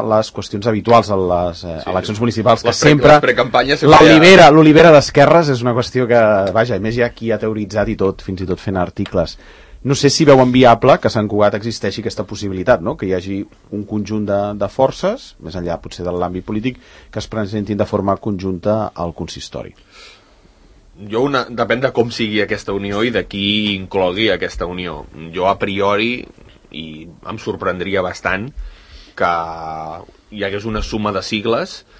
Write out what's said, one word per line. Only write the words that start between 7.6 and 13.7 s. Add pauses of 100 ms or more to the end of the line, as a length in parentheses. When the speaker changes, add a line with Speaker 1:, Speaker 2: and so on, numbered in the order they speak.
Speaker 1:
i
tot,
fins
i
tot
fent
articles. (460)
No
sé
si
veuen
viable
que
a
Sant
Cugat
existeixi
aquesta
possibilitat,
no?
Que
hi
hagi (240)